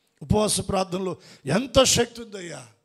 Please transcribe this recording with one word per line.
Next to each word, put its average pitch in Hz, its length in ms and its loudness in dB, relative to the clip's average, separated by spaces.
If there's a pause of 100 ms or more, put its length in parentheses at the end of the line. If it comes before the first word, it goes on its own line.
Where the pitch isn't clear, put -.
(220)
ఉపవాస 190 380 2
ప్రార్థనలో 185 580 -4 (280)
ఎంత 247 380 2
శక్తి 240 400 0
ఉంది 208 140 -18
అయ్యా, 151 300 -14 (180)